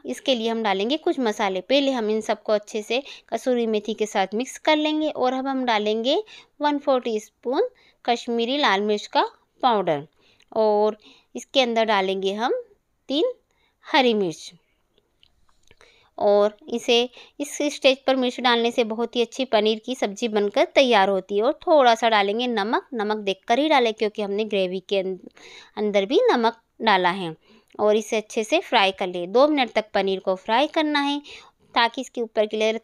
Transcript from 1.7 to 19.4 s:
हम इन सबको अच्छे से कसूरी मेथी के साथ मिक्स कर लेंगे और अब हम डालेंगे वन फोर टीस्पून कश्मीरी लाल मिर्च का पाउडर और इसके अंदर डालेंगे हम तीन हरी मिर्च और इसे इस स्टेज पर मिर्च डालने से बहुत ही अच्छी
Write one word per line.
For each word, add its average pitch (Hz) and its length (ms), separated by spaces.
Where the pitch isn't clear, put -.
हम 220 180
इन 220 120
सबको 220 300
अच्छे 214 300
से 240 200
कसूरी 233 380
मेथी 214 280
के 214 120
साथ 196 280
मिक्स 240 240
कर 311 200
लेंगे 302 320
और 254 240
अब 262 120
हम 262 200
डालेंगे 226 560
वन 294 180
फोर 269 240
टीस्पून 247 640
कश्मीरी 240 540
लाल 208 240
मिर्च 208 260
का 359 220
पाउडर 175 440
और 214 440
इसके 262 260
अंदर 226 260
डालेंगे 196 480
हम 233 180
तीन 403 240
हरी 254 280
मिर्च 190 380
और 208 380
इसे 233 280
इस - 160
स्टेज 269 360
पर 269 100
मिर्च 247 240
डालने 233 300
से 240 160
बहुत 226 300
ही 233 60
अच्छी 247 240